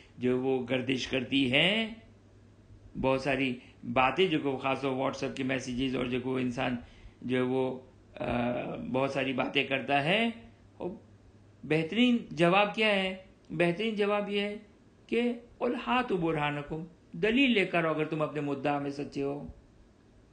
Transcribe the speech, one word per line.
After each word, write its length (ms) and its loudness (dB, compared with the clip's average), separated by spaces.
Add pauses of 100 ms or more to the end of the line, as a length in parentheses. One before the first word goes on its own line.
(220)
जो 180 2
वो 180 0
गर्दिश 480 -2
करती 420 0
हैं, 540 0 (920)
बहुत 280 0
सारी 340 0 (260)
बातें 460 4
जो 80 2
को 180 -2
खासतौर 540 0
WhatsApp 260 -4
के 80 -4
messages 500 -2
और 140 -2
जो 120 -2
को 200 -2
इंसान 380 -2 (460)
जो 120 0
है 60 2
वो, 460 -2 (280)
अ, 100 -6 (540)
बहुत 340 -2
सारी 180 -2
बातें 360 0
करता 320 0
है, 340 0 (460)
और 220 -10 (640)
बेहतरीन 680 2
जवाब 360 6
क्या 200 0
है? 360 0 (280)
बेहतरीन 440 2
जवाब 320 0
ये 120 -2
है 160 -4 (520)
कि 240 2
"कुल 440 -4
हातु 400 0
बुरहानकुम", 680 -2 (300)
दलील 340 4
लेकर 360 2
आओ 80 2
अगर 120 0
तुम 160 -2
अपने 180 -2
मुद्दा 400 0
में 100 -4
सच्चे 300 -8
हो, 340 -6 (800)